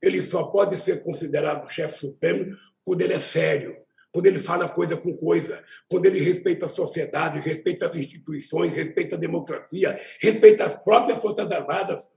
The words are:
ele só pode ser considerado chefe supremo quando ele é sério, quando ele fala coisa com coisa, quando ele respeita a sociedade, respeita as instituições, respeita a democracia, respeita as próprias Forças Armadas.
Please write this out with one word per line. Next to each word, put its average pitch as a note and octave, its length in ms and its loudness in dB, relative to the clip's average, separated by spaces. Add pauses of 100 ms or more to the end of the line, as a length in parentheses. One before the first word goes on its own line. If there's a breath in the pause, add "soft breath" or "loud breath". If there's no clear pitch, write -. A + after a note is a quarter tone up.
ele F#3 200 2
só E3+ 200 -4
pode F#3+ 360 0
ser - 240 -2
considerado D3 680 -4
chefe - 280 -6
supremo - 540 -2 (300 loud breath)
quando F3+ 160 -2
ele - 140 2
é E3 40 0
sério, - 600 -2 (340 soft breath)
quando F3 140 4
ele F#3 120 6
fala F3 300 -2
coisa E3 260 -2
com E3 220 -6
coisa, E3 480 -2 (240 loud breath)
quando F3 160 0
ele F#3 160 6
respeita F3 460 0
a - 20 -4
sociedade, D3+ 720 -4
respeita D#3+ 480 -2
as - 80 -6
instituições, D#3 800 -4
respeita E3 420 -4
a - 20 -6
democracia, - 800 -4 (220 loud breath)
respeita G#3+ 460 8
as - 80 -4
próprias - 440 4
Forças G#3 320 -4
Armadas. E3 560 -4 (100)